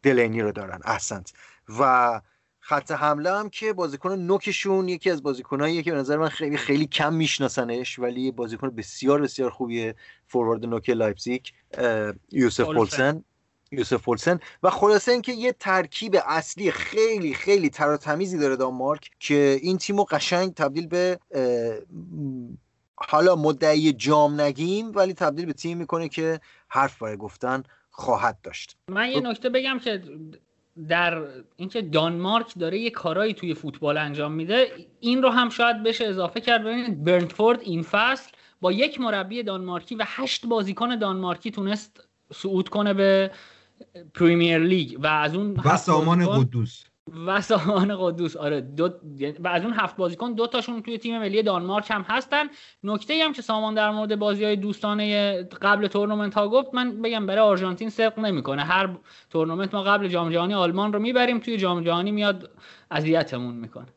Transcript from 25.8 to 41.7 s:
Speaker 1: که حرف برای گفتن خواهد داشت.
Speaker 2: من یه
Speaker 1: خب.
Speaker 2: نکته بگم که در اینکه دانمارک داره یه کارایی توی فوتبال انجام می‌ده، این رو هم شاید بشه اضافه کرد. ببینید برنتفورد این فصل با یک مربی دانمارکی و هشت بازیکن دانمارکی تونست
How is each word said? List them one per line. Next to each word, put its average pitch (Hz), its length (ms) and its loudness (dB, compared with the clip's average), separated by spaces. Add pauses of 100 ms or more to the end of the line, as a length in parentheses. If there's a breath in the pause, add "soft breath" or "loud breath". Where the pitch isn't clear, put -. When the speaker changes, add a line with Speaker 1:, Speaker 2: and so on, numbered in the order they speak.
Speaker 1:
که 160 300 -4 (280 soft breath)
حرف 131 340 0
برای 107 160 -8
گفتن 123 460 -6 (280 soft breath)
خواهد 110 520 -2
داشت. - 340 -16 (100)
Speaker 2:
من 214 220 -2
یه 269 100 0
Speaker 1:
خب. 254 60 -2
Speaker 2:
نکته 240 240 -4
بگم 254 300 -2
که 208 240 -4 (840)
در 165 340 2 (320)
اینکه 185 260 -6
دانمارک 175 800 0
داره 170 200 -2
یه 233 120 -2
کارایی 202 420 -2
توی 180 200 -6
فوتبال 151 440 -4
انجام 147 340 -4
می‌ده، 196 360 2 (320)
این 247 220 2
رو 254 80 6
هم 240 200 4
شاید 233 340 0
بشه 226 220 0
اضافه 190 360 -4
کرد. 226 220 2
ببینید 226 400 -4
برنتفورد 180 580 4
این 170 200 -4
فصل 233 500 0 (300 soft breath)
با 185 100 2
یک 262 280 0
مربی 214 440 -4
دانمارکی 185 520 -6
و 220 120 -4
هشت - 380 -6
بازیکن 226 540 -2
دانمارکی 190 520 -4
تونست 208 480 -6 (340)